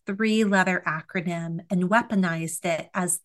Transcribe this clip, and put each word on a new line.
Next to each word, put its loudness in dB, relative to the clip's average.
three-letter 2
acronym -4
and 0
weaponized 0
it -2
as -2